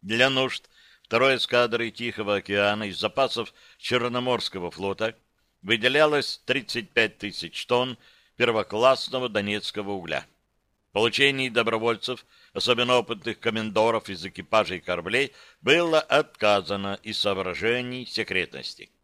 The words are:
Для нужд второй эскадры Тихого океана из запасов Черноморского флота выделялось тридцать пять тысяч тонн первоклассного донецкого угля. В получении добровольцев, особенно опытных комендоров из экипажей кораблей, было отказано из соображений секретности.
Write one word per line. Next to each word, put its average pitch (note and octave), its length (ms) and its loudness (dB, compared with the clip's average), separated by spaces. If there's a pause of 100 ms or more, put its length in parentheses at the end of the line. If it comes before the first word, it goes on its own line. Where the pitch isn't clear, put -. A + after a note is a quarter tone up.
Для A#2 260 2
нужд C3 400 -2 (340)
второй B2+ 340 4
эскадры A#2 540 0
Тихого G#2 460 -4
океана G2+ 480 0
из F#2+ 140 -8
запасов A#2 560 -2 (240)
Черноморского A#2+ 920 -2
флота G2 460 -4 (460)
выделялось C3 840 2
тридцать B2 460 -4
пять A2 260 2
тысяч - 480 -10
тонн B2 320 0 (400)
первоклассного A#2+ 920 2
донецкого G2+ 600 -4
угля. D#2+ 340 -6 (640)
В - 20 -20
получении C3 560 2
добровольцев, A2+ 760 -2 (260)
особенно B2 440 2
опытных A2+ 440 -2
комендоров A2 680 0
из F2 160 -10
экипажей F#2 540 -2
кораблей, G2 520 -2 (300)
было D#3+ 380 4
отказано G2+ 1000 0
из G#2+ 160 -6
соображений G#2+ 840 -2
секретности. - 840 -6 (140)